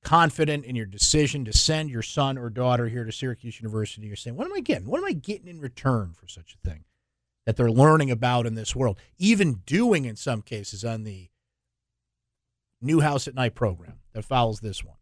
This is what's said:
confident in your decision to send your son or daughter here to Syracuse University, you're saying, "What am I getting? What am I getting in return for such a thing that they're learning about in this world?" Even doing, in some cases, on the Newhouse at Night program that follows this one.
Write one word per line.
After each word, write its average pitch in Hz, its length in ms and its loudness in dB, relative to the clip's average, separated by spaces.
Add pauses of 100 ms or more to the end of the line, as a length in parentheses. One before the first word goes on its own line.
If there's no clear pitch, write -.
confident 151 600 2
in 123 100 -8
your 110 120 -4
decision 139 580 0
to 107 80 -8
send 156 380 2
your 117 120 -6
son 135 360 -2
or 120 100 -8
daughter 120 400 0
here 117 160 -6
to 110 80 -8
Syracuse 120 480 -8
University, 107 460 -6
you're 104 100 -10
saying, 120 200 -10
"What 254 100 -6
am 392 80 -8
I 381 60 -4
getting? - 280 -2
What 285 100 -2
am 381 60 -2
I 392 80 -2
getting 180 360 -8
in 170 120 -18
return 123 540 -2
for - 120 -20
such - 280 -20
a - 140 -8
thing 78 160 -10 (600)
that 110 120 0
they're 120 140 4
learning 139 400 8
about 120 360 0
in 110 80 -4
this 110 200 -8
world?" 120 240 0 (200)
Even 185 480 4
doing, 185 400 2
in 107 100 -8
some 113 260 -4
cases, 101 420 -10
on 113 200 -6
the 95 240 -14 (1500)
Newhouse 147 480 2
at 127 60 -14
Night 127 200 0
program 87 460 -4 (140)
that 110 100 -8
follows 113 360 0
this 107 220 -8
one. - 200 -16